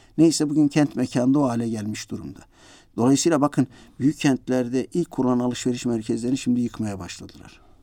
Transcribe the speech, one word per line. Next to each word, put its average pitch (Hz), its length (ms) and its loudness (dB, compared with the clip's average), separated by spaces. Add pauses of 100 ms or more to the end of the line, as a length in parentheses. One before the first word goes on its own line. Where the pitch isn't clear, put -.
(180)
neyse 151 320 4
bugün 147 180 4
kent 143 280 2
mekanda 127 420 0
o 139 100 2
hale 117 200 -2
gelmiş 107 420 -8
durumda. 98 300 -12 (560)
Dolayısıyla 139 440 4
bakın 139 260 2 (340)
büyük 147 180 0
kentlerde 127 760 0
ilk 170 160 -2
kurulan 127 280 0
alışveriş 123 480 -2
merkezlerini 117 520 -2
şimdi 123 220 0
yıkmaya 110 380 -4
başladılar. 98 600 -16 (220)